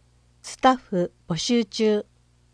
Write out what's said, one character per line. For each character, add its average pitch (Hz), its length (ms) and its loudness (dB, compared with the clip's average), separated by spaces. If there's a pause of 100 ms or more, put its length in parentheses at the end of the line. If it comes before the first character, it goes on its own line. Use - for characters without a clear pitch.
(420)
ス - 160 -16
タ - 160 4
ッ - 40 -2
フ 175 360 -4 (140)
募 170 80 -2
集 233 300 0
中。 214 400 -2 (480)